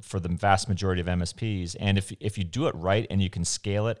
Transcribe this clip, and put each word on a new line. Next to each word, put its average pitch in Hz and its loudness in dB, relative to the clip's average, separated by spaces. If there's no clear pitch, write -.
for - -4
the 87 -4
vast 95 4
majority 92 0
of 82 -2
M 90 2
S 87 -4
Ps. 95 -4
And 98 4
if, - -2
if - -4
you 98 -2
do 117 -2
it - -2
right 95 2
and 98 2
you 92 0
can 87 -4
scale 104 -2
it 117 -2